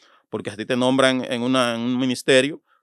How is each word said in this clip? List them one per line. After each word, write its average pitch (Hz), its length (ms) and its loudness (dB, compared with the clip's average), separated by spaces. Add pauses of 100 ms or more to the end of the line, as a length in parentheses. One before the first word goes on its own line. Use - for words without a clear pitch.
(300)
porque 107 220 -8
si - 20 -10
a 101 40 -18
ti 107 100 -8
te 131 100 0
nombran 131 480 2
en 120 160 -4
una, 123 320 0
en 117 80 -6
un 123 160 -4
ministerio, 131 640 2 (220)